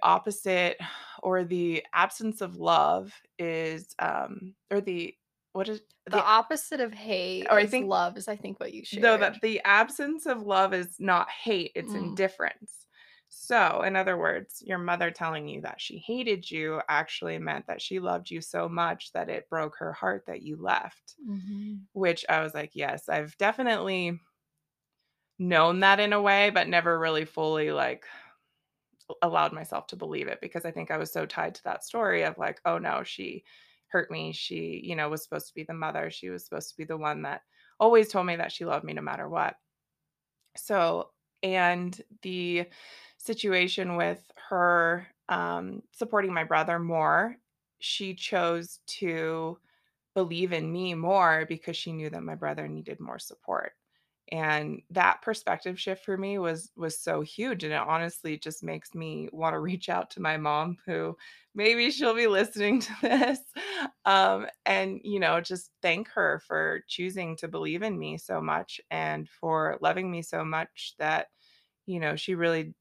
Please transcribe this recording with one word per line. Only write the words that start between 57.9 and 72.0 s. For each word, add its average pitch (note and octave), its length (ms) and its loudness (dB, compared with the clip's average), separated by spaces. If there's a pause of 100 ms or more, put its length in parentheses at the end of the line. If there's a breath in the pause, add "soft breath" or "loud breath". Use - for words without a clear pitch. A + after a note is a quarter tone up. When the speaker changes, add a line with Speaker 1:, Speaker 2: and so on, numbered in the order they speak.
Speaker 1:
just - 240 -10
makes D#3+ 320 -8
me D#3 380 -8
wanna D#3+ 280 0
<laughs> - 0 -
reach F3+ 280 -4
out F3+ 220 -2
to F#3+ 100 -10
my D#3 160 0
mom, D3+ 480 0
who E3 320 -4 (380 loud breath)
maybe A#3 360 4
she'll B3 240 2
be A#3 120 4
listening G#3 540 4
to G#3 160 -8
<laughs> - 60 -8
this, B3+ 360 4 (640 loud breath)
um, G3 420 6 (180)
and, F#3+ 400 0
you G3+ 140 -2
know, E3+ 220 2
just F3+ 300 -8 (100)
thank F#3 280 0
her D#3+ 380 0
for D#3+ 420 -2
choosing F3+ 480 -6
to E3 120 -8
believe D#3+ 340 -4
in G3+ 160 -4
me D#3 200 -8
so E3 220 -6
much D#3 400 -4 (100)
and D#3 380 -4
for D#3 520 -2
loving F3+ 300 0
me E3+ 120 -6
so D#3+ 220 -4
much - 540 -6
that, D#3 300 0 (580 soft breath)
you F3+ 140 -4